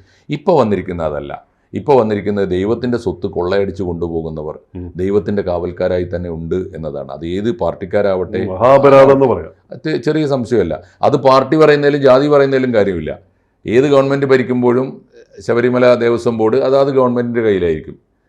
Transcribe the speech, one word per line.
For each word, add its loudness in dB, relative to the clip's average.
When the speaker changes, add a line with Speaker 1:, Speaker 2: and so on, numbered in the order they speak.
Speaker 1:
ഇപ്പൊ 0
വന്നിരിക്കുന്ന -2
അതല്ല. -8
ഇപ്പൊ 2
വന്നിരിക്കുന്നത് -2
ദൈവത്തിന്റെ -2
സ്വത്ത് -6
കൊള്ളയടിച്ചു -4
കൊണ്ടുപോകുന്നവർ -8
Speaker 2:
ഉം. -14
Speaker 1:
ദൈവത്തിന്റെ -2
കാവൽക്കാരായി -4
തന്നെ -8
ഉണ്ട് -8
എന്നതാണ്. -10
അത് -12
ഏത് -4
പാർട്ടിക്കാരാവട്ടെ, -4
Speaker 2:
മഹാപരാധം 6
എന്ന് 4
പറയാം. -2
Speaker 1:
അത് -6
ചെറിയ -2
സംശയമല്ല. -2
അത് 2
പാർട്ടി 2
പറയുന്നതിലും 4
ജാതി 4
പറയുന്നതിലും 2
കാര്യമില്ല. -2
ഏത് 2
ഗവൺമെന്റ് 2
ഭരിക്കുമ്പോഴും 0
ശബരിമല 2
ദേവസ്വം 0
ബോർഡ് 2
അതാത് 2
ഗവൺമെന്റിന്റെ 0
കയ്യിലായിരിക്കും. -2